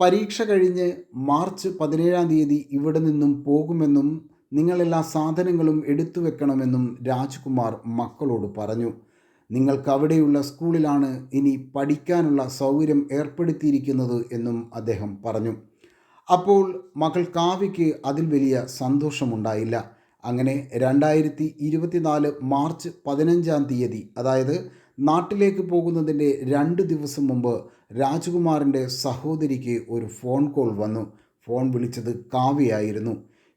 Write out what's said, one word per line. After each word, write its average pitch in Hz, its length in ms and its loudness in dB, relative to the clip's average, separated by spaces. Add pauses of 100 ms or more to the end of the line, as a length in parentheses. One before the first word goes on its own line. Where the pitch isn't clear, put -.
പരീക്ഷ 196 380 2 (120)
കഴിഞ്ഞ് 180 380 4 (420)
മാർച്ച് 185 400 0 (100)
പതിനേഴാം 165 520 2
തീയതി 147 260 4 (200)
ഇവിടെ 156 280 0
നിന്നും 147 260 4 (160)
പോകുമെന്നും 147 600 4 (500)
നിങ്ങളെല്ലാ 170 420 2 (140)
സാധനങ്ങളും 160 640 2 (140)
എടുത്തു 165 320 -2
വെക്കണമെന്നും 131 600 0 (240)
രാജ്കുമാർ 127 640 -2 (260)
മക്കളോട് 117 480 -4 (100)
പറഞ്ഞു. 110 340 -4 (580)
"നിങ്ങൾക്ക് 135 440 0
അവിടെയുള്ള 151 520 4
സ്കൂളിലാണ് 151 600 0 (300)
ഇനി 139 120 4 (240)
പഠിക്കാനുള്ള 147 680 0 (180)
സൗകര്യം 143 400 2 (180)
ഏർപ്പെടുത്തിയിരിക്കുന്നത്" 139 960 0 (200)
എന്നും 117 200 -4 (220)
അദ്ദേഹം 107 320 -4 (140)
പറഞ്ഞു. 110 280 -2 (760)
അപ്പോൾ 190 360 4 (380)
മകൾ 160 200 2 (140)
കാവ്യയ്ക്ക് 185 500 0 (240)
അതിൽ 147 220 0
വലിയ 135 320 2 (160)
സന്തോഷമുണ്ടായില്ല. 117 960 -2 (480)
അങ്ങനെ 127 320 0 (280)
രണ്ടായിരത്തി 151 640 2 (220)
ഇരുപത്തിനാല് 156 640 0 (200)
മാർച്ച് 160 360 -2 (180)
പതിനഞ്ചാം 160 640 2
തീയതി, 117 320 -2 (180)
അതായത് 131 340 2 (540)
നാട്ടിലേക്ക് 190 600 2
പോകുന്നതിൻ്റെ 160 600 0 (240)
രണ്ട് 170 380 2
ദിവസം 147 380 -4
മുമ്പ്, 120 240 0 (480)
രാജ്കുമാറിൻ്റെ 151 840 0 (180)
സഹോദരിക്ക് 135 760 -2 (160)
ഒരു 117 120 -4 (140)
ഫോൺ 131 240 0 (100)
കോൾ 123 160 2 (140)
വന്നു. 110 200 -4 (420)
ഫോൺ 123 280 -2
വിളിച്ചത് 120 400 -4 (200)
കാവ്യയായിരുന്നു. 113 800 0 (420)